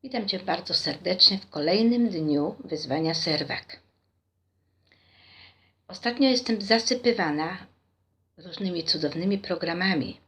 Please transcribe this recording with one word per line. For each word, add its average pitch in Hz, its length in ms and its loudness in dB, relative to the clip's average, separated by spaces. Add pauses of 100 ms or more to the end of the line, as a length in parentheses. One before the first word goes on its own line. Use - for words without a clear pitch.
Witam 240 240 -6
Cię 190 120 -4
bardzo - 340 -4
serdecznie - 640 2
w - 120 -12
kolejnym 220 600 4
dniu 156 460 0 (100)
wyzwania 156 480 -2
Serwak. - 640 -4 (2000)
Ostatnio 247 420 2
jestem 233 320 0
zasypywana 196 960 0 (800)
różnymi 175 460 -6
cudownymi 165 540 0
programami 170 920 -2